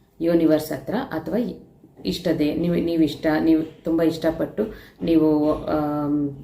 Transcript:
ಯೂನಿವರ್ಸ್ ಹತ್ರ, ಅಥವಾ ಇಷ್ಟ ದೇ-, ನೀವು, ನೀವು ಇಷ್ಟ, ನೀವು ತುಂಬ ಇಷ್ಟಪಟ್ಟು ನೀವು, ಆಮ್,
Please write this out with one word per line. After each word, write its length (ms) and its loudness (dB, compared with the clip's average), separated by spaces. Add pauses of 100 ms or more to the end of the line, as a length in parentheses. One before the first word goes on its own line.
(220)
ಯೂನಿವರ್ಸ್ 500 2
ಹತ್ರ, 240 -6
ಅಥವಾ 720 -4 (400)
ಇಷ್ಟ 220 -4 (120)
ದೇ-, 140 2
ನೀವು, 220 0
ನೀವು 280 2
ಇಷ್ಟ, 240 -2 (120)
ನೀವು 440 0
ತುಂಬ 180 0
ಇಷ್ಟಪಟ್ಟು 600 -2 (380)
ನೀವು, 520 4 (120)
ಆಮ್, 640 -2 (140)